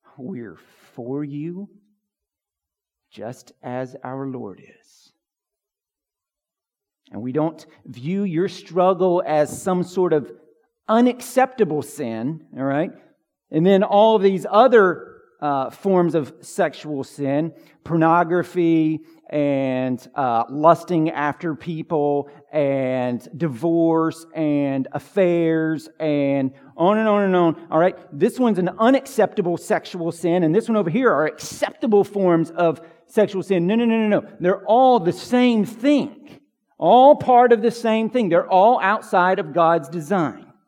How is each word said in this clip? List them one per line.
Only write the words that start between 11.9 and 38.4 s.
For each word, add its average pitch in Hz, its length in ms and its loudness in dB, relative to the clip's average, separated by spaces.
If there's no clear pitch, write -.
all 127 60 -8
right? 139 280 -2
And 160 140 0
then 190 180 4
all 214 320 4
of 202 60 2
these 190 280 0
other, 214 600 4
uh, 139 280 -4
forms 175 460 0
of 151 240 -2
sexual 151 640 -6
sin, 143 500 -4
pornography 165 1200 0
and, 135 840 -2
uh, 120 340 -2
lusting 156 640 2
after 147 440 -6
people 151 720 -4
and 131 760 -2
divorce 160 960 -2
and 143 600 -2
affairs 160 960 -2
and 139 520 -2
on 190 200 2
and 220 100 0
on 208 160 2
and 190 120 0
on, 170 340 0
all 151 80 0
right? 180 200 2
This 208 280 -2
one's 226 200 0
an 180 100 -2
unacceptable 214 800 0
sexual 170 540 -6
sin, 170 320 0
and 160 120 2
this 226 120 0
one 220 100 0
over 185 120 -2
here 226 220 0
are 151 140 2
acceptable 214 800 -2
forms 175 480 0
of 165 300 -2
sexual 196 380 -2
sin. 175 240 0
No, 202 80 0
no, 233 100 0
no, 226 220 0
no, 208 140 2
no. - 80 -20
They're 175 260 -2
all 247 340 4
the 175 140 -2
same 240 520 0
thing. - 760 -2
All 247 380 6
part 247 360 4
of 226 100 4
the 226 100 0
same 220 380 -2
thing. 233 200 0
They're 170 200 2